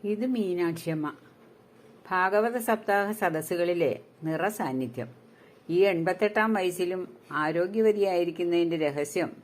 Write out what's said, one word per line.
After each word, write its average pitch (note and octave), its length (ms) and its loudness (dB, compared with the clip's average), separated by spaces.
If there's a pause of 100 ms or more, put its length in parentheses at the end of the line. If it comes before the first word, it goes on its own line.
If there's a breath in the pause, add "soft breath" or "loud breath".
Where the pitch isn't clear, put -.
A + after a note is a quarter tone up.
ഇത് G#3 220 -2
മീനാക്ഷിയമ്മ, E3+ 840 -2 (1000)
ഭാഗവത G#3 460 2
സപ്താഹ G#3+ 540 0
സദസ്സുകളിലെ F3 880 0 (240)
നിറസാന്നിധ്യം. D#3 840 -4 (640 loud breath)
ഈ E3+ 100 2
എൺപത്തെട്ടാം G3+ 720 2
വയസ്സിലും F3+ 540 -2 (240)
ആരോഗ്യവതിയായിരിക്കുന്നതിന്റെ F3 1500 2
രഹസ്യം D3 540 -2 (120)